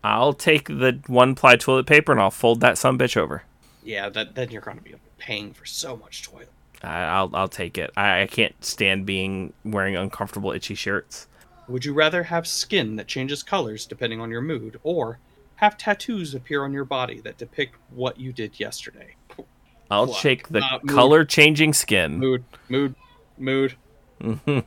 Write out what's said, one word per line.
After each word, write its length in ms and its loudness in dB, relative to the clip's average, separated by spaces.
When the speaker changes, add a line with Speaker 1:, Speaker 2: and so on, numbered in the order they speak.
Speaker 1:
I'll 280 2
take 360 2
the 400 0
one-ply 480 6
toilet 300 0
paper 260 6
and 80 4
I'll 100 4
fold 300 2
that 160 6
sumbitch 400 0
over. 260 -2
Speaker 2:
Yeah, 260 -8
that, 240 -8
then 160 -6
you're 120 -14
gonna 180 -14
be 140 -20
paying 340 -8
for 140 -20
so 300 -10
much 260 -18
toilet. 260 -20
Speaker 1:
I, 200 -8
I'll, 320 0
I'll 140 -2
take 300 -8
it. 180 -6
I, 260 2
I 40 0
can't 280 -2
stand 420 -2
being, 460 -4
wearing 320 -2
uncomfortable, 560 -6
itchy 220 -8
shirts. 520 -6
Speaker 2:
Would 160 -8
you 80 -6
rather 300 2
have 240 -4
skin 500 -2
that 120 -10
changes 340 -6
colors 440 -4
depending 340 -8
on 100 -10
your 100 -6
mood, 440 -8
or 340 -4
have 200 2
tattoos 580 -6
appear 300 -6
on 80 -6
your 120 -6
body 380 -6
that 160 -14
depict 360 -6
what 300 -6
you 120 -10
did 280 -10
yesterday? 560 -12
Speaker 1:
I'll 180 4
Speaker 2:
Fuck. 120 -6
Speaker 1:
take 280 0
the 140 0
Speaker 2:
Uh, 200 -2
mood. 120 -6
Speaker 1:
color-changing 800 6
skin. 460 2
Speaker 2:
Mood, 260 0
mood, 260 -2
mood. 360 0
Speaker 1:
Mm-hmm. 460 -2